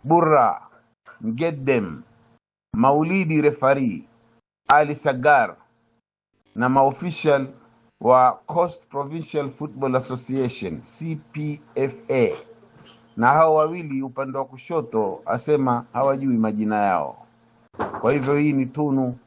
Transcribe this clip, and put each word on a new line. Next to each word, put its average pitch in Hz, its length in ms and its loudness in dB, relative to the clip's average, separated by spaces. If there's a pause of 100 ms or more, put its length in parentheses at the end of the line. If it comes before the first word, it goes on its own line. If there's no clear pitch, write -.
Burra, 151 580 4 (580)
Mgedem, 123 800 -2 (720)
Maulidi 156 680 2
Refari, 135 680 0 (600)
Ali 147 260 4
Sagar 127 640 2 (1000)
na 120 140 0
maofficial 135 800 0 (520)
wa 127 320 4 (140)
Coast 170 420 -4
Provincial 143 640 -8
Football 131 460 -6
Association, 127 880 -6
C 160 340 -10 (160)
P 151 280 -8 (140)
F 131 260 -4 (100)
A. 127 260 0 (800)
Na 117 120 4
hao 156 260 6
wawili 156 480 -2
upande 135 360 -8
wa 135 60 -4
kushoto 127 840 -4
asema 123 680 0
hawajui 135 460 0
majina 107 420 0
yao. 87 460 -2 (760)
Kwa 117 120 2
hivyo 143 240 0
hii 147 160 2
ni 135 140 0
tunu 135 600 -4